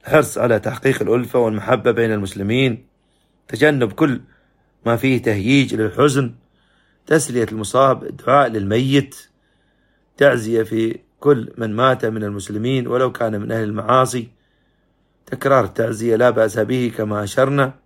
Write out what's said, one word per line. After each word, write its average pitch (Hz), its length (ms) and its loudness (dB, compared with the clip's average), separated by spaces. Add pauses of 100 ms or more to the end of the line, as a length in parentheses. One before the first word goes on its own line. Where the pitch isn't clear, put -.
الحرص - 340 2
على 113 220 2
تحقيق - 420 -2
الألفة 117 380 0
والمحبة 113 520 0
بين 113 200 0
المسلمين، 110 760 -2 (600)
تجنب 127 440 2
كل 139 300 0 (640)
ما 117 100 2
فيه 127 260 0
تهييج 120 540 2
للحزن، 123 580 0 (760)
تسلية 127 440 0
المصاب، 123 520 0
الدعاء 131 460 0
للميت، 120 680 0 (1040)
تعزية 117 460 2
في 113 360 -4 (200)
كل 139 380 0
من 110 180 -6
مات 123 300 2
من 110 180 -4
المسلمين 107 640 -4
ولو 123 240 0
كان 110 300 -4
من 107 100 -8
أهل 113 120 -2
المعاصي، 117 640 0 (1000)
تكرار 135 380 0
التعزية 113 520 -2
لا 123 140 4
بأس 110 300 0
به 120 380 -2
كما 107 260 -4
أشرنا. 135 500 0 (120)